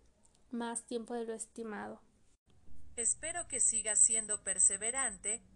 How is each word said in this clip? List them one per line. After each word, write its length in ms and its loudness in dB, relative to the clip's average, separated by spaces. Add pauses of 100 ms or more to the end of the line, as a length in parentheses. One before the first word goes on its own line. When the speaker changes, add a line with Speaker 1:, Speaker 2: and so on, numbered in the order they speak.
(520)
Speaker 1:
más 320 -4
tiempo 300 -4
de 120 -2
lo 80 -4
estimado. 680 -8 (920)
Speaker 2:
Espero 520 -2
que 120 -4
sigas 420 2
siendo 420 4
perseverante, 1000 2 (140)